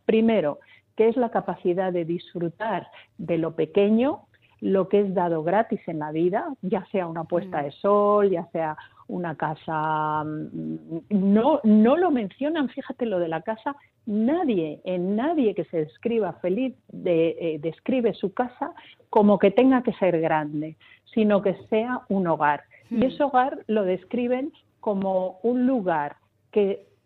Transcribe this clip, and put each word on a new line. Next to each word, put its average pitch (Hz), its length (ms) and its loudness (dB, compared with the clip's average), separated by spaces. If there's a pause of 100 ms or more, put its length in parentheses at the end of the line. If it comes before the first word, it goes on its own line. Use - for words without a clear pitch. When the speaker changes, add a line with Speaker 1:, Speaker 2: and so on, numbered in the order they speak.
Speaker 1:
Primero, 220 540 2 (360)
que 220 120 4
es 226 100 0
la 233 120 0
capacidad 185 640 -2
de 170 140 -4
disfrutar 175 800 -6 (320)
de 170 180 -4
lo 160 180 -2
pequeño, 208 680 2 (420)
lo 190 260 0
que 202 120 4
es 196 120 0
dado 170 300 0
gratis 196 460 0
en 165 100 -6
la 151 120 -8
vida, 180 360 0 (160)
ya 185 280 -4
sea 185 160 -4
una 165 180 -8
puesta 175 360 -4
Speaker 2:
Mm. 143 60 -4
Speaker 1:
de 143 60 -10
sol, 208 580 2
ya 180 200 -2
sea 160 280 -4 (300)
una 175 280 -6
casa, 156 880 -2
mm, 156 760 -10 (100)
no, 208 540 4
no 214 340 6
lo 359 120 4
mencionan, 269 600 -2
fíjate 254 340 -10
lo 196 140 -2
de 170 100 -2
la 160 140 -4
casa, 247 340 -6 (300)
nadie, 220 760 0
en 185 320 -2
nadie 254 380 0
que 170 120 -4
se 160 180 -2
describa 214 560 -4
feliz 240 340 -2 (140)
de, 165 500 0
eh, 156 220 -4
describe 220 540 -2
su 190 180 -6
casa 262 400 -6 (380)
como 208 280 6
que 196 120 6
tenga 247 320 4
que 220 100 -2
ser 170 300 0
grande, 156 540 -2 (360)
sino 208 300 2
que 190 140 0 (120)
sea 233 400 -2
un 190 180 0
hogar. 151 360 0 (260)
Y 226 100 -4
Speaker 2:
Mm. 214 40 2
Speaker 1:
ese 269 220 0
hogar 277 420 0
lo 214 160 0
describen 240 720 -4 (280)
como 190 640 -2
un 247 240 0
lugar 180 500 -2 (360)
que 202 340 0 (200)